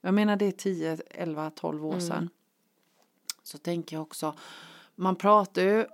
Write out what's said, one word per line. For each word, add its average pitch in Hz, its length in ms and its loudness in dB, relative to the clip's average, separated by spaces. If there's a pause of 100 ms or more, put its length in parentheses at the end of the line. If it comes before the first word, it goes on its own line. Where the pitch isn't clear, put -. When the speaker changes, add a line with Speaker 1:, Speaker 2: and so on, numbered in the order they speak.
Speaker 1:
jag 190 140 0
menar, 208 220 4
det 202 100 2
är 196 60 0
tio, 165 460 -4 (120)
elva, 156 400 -6
tolv 156 360 -6
år 156 80 -4
Speaker 2:
Mm. 180 120 -4
Speaker 1:
sedan. 170 240 -4 (1120)
Så - 160 -16
tänker 170 380 -6
jag 156 60 -6
också, 156 320 -8 (600)
man 185 220 -2
pratar 196 460 4
ju 208 300 4